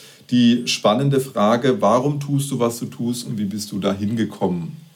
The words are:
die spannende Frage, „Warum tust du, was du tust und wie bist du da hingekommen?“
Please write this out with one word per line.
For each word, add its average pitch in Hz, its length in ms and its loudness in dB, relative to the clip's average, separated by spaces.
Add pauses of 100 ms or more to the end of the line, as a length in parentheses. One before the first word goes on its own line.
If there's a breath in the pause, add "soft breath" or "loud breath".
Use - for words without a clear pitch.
(300 loud breath)
die 120 380 4
spannende 135 520 2
Frage, 107 640 0
„Warum 127 380 2
tust 143 320 -2
du, 127 80 -4
was 117 180 0
du 117 80 -6
tust 120 400 -6
und 110 140 -6
wie 104 60 -2
bist 104 260 -8
du 104 80 -6
da 98 140 -2
hingekommen?“ 101 840 -4 (180)